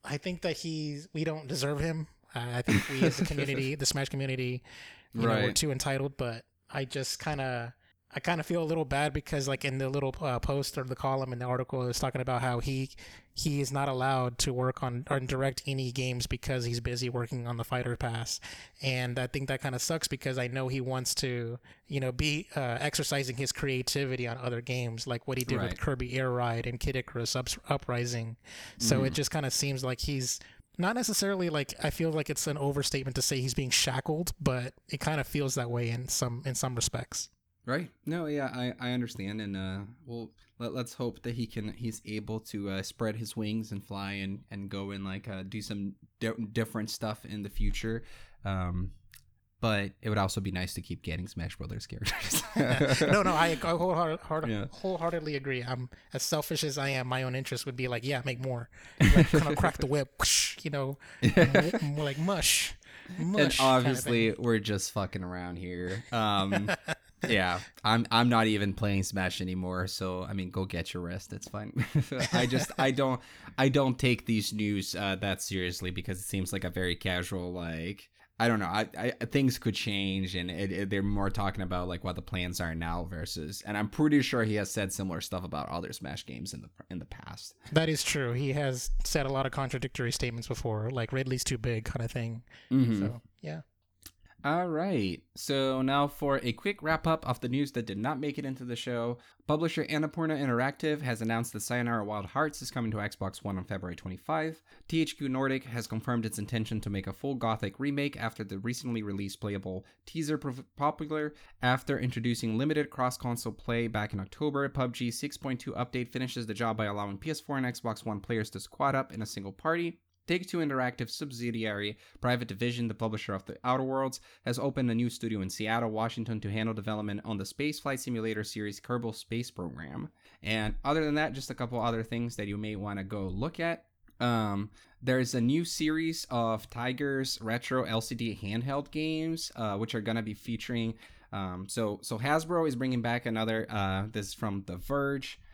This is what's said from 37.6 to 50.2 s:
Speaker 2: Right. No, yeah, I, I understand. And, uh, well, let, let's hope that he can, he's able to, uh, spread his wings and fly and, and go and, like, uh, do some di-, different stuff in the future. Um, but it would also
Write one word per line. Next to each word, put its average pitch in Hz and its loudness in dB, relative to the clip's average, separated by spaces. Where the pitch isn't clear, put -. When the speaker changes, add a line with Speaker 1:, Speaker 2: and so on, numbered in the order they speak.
Speaker 2:
Right. 139 -2
No, 165 -2
yeah, 147 0
I, 123 -2
I 123 -2
understand. 110 -2
And, 101 -2
uh, 95 -2
well, 117 -8
let, 120 -6
let's 123 -4
hope 120 -4
that 120 -4
he 120 -2
can, 107 -6
he's 113 -6
able 107 -4
to, 101 -4
uh, 95 -2
spread 107 -2
his 113 -6
wings 110 -2
and 98 -6
fly 98 -6
and, 98 -4
and 98 -8
go 98 -4
and, 98 -6
like, 98 -6
uh, 95 -6
do 101 -6
some 101 -4
di-, 113 0
different 110 -2
stuff - -4
in 104 -6
the 101 -6
future. 113 2
Um, 92 0
but 104 2
it 110 -2
would 107 4
also 98 2